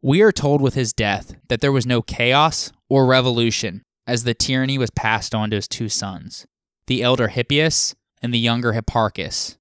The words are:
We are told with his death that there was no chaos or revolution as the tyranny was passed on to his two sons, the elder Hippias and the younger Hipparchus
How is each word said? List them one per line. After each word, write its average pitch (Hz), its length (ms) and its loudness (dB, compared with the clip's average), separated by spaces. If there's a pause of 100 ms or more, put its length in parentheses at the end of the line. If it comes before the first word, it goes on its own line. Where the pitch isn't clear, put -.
We 147 200 4
are 214 100 8
told 143 300 2
with 135 140 0
his 123 180 -2
death 101 420 -2 (140)
that 117 100 0
there 139 140 2
was 127 120 2
no 123 160 0
chaos 139 680 0 (160)
or 135 180 4
revolution 117 760 2 (240)
as 120 160 -2
the 117 100 0
tyranny 131 440 -2
was 120 140 -2
passed 113 440 -2
on 107 140 -2
to 104 80 -2
his 98 100 -6
two 113 220 -6
sons, - 580 -8 (400)
the 127 160 -2
elder 123 240 2
Hippias 143 680 0 (260)
and 120 120 -4
the 117 60 0
younger 117 320 0
Hipparchus - 880 -4